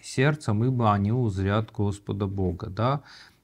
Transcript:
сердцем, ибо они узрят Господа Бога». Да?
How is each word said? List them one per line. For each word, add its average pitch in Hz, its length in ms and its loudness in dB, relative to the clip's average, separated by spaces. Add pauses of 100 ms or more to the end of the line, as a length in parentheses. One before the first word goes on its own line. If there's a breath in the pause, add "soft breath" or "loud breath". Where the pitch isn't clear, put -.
сердцем, 131 600 0
ибо 120 300 2
они 101 180 2
узрят 107 600 0
Господа 101 560 -4
Бога». 92 420 -4
Да? 120 320 -2 (420 loud breath)